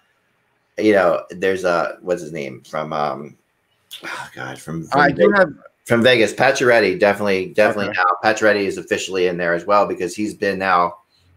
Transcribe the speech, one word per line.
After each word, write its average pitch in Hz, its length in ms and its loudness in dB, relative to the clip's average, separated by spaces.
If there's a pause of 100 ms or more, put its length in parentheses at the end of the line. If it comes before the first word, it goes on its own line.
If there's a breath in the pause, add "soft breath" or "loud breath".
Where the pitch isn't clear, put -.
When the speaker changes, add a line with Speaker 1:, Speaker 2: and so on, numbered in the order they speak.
(800)
Speaker 1:
you 107 140 4
know, 90 380 2
there's 92 340 -2
a, 87 380 -2
what's 87 200 -4
his 76 100 -14
name 67 360 -12
from, 76 240 -8
um, 73 440 -6 (680)
oh - 300 -14
God, 65 240 -14
from, 80 280 -12
from 135 140 0
Speaker 2:
I 143 100 2
do - 200 2
Speaker 1:
Ve-, 202 80 2
Speaker 2:
have 185 100 4 (380)
Speaker 1:
from 117 160 2
Vegas, 110 320 4
Pacioretty, 120 680 2
definitely, 101 540 0
definitely 104 360 2
Speaker 2:
Okay. 92 80 -6
Speaker 1:
now. 90 320 2
Pacioretty 104 340 2
is 92 120 -4
officially 92 500 -2
in 90 120 -2
there 87 160 0
as 87 100 -4
well 101 220 2
because 87 280 -6
he's 107 200 -6
been 98 240 -4
now 90 400 0 (380)